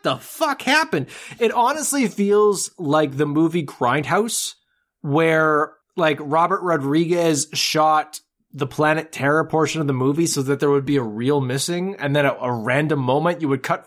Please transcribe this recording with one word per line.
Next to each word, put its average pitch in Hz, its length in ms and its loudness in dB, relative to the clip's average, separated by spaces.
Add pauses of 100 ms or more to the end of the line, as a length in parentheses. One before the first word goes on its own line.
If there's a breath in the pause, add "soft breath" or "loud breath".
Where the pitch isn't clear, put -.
the - 140 0
fuck - 460 -4
happened?" 285 440 0 (320 loud breath)
It 220 140 2
honestly 269 560 0
feels 202 680 2
like 151 380 0
the 143 100 0
movie 156 400 0
Grindhouse, 147 920 -2 (460)
where, 156 720 2 (220)
like, 156 260 2
Robert 165 400 0
Rodriguez 165 920 0
shot 156 680 0 (340)
the 143 120 -4
Planet 156 460 0
Terror 147 340 0
portion 160 360 -2
of 143 60 -2
the 139 60 0
movie 143 320 2
so 151 160 -2
that 139 180 -2
there 143 120 2
would 139 140 2
be 143 100 0
a 131 80 2
reel 120 380 0
missing, 175 580 -4
and 143 160 -2
then 147 100 2
at 131 160 0
a 123 100 -2
random 135 460 0
moment 151 440 0
you 151 80 -2
would 135 120 0
cut 175 260 -4